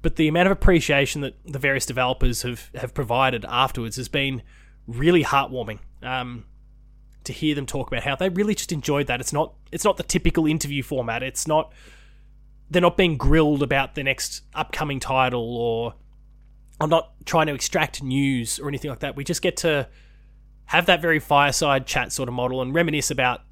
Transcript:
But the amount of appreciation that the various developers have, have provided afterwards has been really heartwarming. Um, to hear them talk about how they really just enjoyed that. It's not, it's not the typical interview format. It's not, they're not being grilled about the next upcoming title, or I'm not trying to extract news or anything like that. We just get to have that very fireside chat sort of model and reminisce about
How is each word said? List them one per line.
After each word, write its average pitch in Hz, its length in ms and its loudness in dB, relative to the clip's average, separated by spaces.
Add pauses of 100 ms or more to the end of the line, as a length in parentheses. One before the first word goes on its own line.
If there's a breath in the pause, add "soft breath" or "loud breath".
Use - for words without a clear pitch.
But - 160 0
the 156 100 2
amount 170 200 4
of 196 40 4
appreciation 147 680 4
that 135 140 -8 (100)
the 139 140 -8
various 135 260 0
developers 127 560 0
have, 123 340 -8
have 120 180 -10
provided 127 540 0
afterwards 120 480 -2
has 127 140 -8
been 135 320 -2 (440 soft breath)
really 147 380 2
heartwarming. 123 560 -2 (220)
Um, 123 420 -8 (800)
to - 80 -10
hear 151 240 -2
them 143 100 -4
talk 135 220 -6
about 127 160 -6
how 139 140 -2
they 185 100 -2
really 202 260 0
just - 200 -6
enjoyed 143 340 -2
that. 120 140 -4
It's - 100 -6
not, 147 220 -2 (180)
it's 165 140 -8
not 196 100 4
the - 80 -10
typical 165 420 2
interview 143 380 -2
format. 120 400 -4
It's - 240 -8
not, 156 240 0 (1000 soft breath)
they're 175 120 2
not 175 160 4
being 175 180 2
grilled 147 480 4
about 135 320 -2
the 143 80 -8
next - 380 -4 (120)
upcoming 147 460 -6
title, 123 560 0
or 117 380 -2 (880)
I'm 156 80 0
not 165 240 2 (120)
trying 156 220 2
to 147 60 -4
extract 147 500 0
news 131 560 0
or 139 80 -8
anything 139 220 -6
like 120 100 -10
that. 139 160 -6
We 139 80 -8
just 160 180 -4
get 170 160 -2
to 147 300 0 (800 soft breath)
have 160 220 2
that 175 140 6
very 160 180 2
fireside 143 680 4
chat 127 240 -2
sort 127 160 -4
of 123 80 -8
model 127 260 -2
and 131 140 -4
reminisce 151 340 0
about 127 300 0 (120)